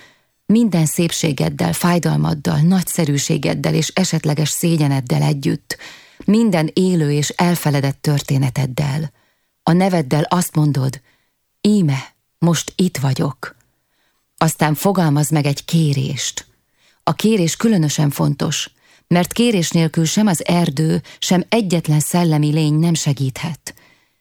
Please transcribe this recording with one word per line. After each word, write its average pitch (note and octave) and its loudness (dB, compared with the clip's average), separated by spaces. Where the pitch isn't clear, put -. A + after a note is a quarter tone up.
Minden G3+ 2
szépségeddel, D#3 -2
fájdalmaddal, D#3+ 0
nagyszerűségeddel D#3 0
és D#3+ 0
esetleges D#3 -2
szégyeneddel C#3+ 0
együtt, D3 -2
minden G3 2
élő F3 2
és D3 0
elfeledett D3 0
történeteddel. C#3 -2
A - 0
neveddel E3+ 2
azt - -2
mondod, C#3 0
„Íme, F3 0
most E3 0
itt F#3 -2
vagyok.” C3+ -4
Aztán D#3 0
fogalmazz D#3+ 0
meg D3 0
egy C#3 -2
kérést. C#3 -2
A D#3+ 0
kérés G3 0
különösen D#3 2
fontos, D3+ -4
mert E3+ 0
kérés A3 0
nélkül E3 0
sem G#3 0
az F#3 -2
erdő, D#3+ 0
sem F3 0
egyetlen E3+ 0
szellemi D3+ 0
lény D3+ 2
nem E3 2
segíthet. C#3 -4